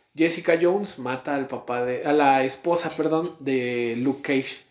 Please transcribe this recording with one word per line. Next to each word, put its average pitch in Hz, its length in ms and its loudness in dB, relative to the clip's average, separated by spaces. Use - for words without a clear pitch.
Jessica 165 480 2
Jones 190 380 0
mata 131 360 -6
al 135 120 -4
papá 123 380 -4
de, 123 200 -4
a 147 60 0
la 139 320 6
esposa, 170 540 -2
perdón, 160 420 0
de 123 580 -2
Luke 131 260 -2
Cage. 135 480 -2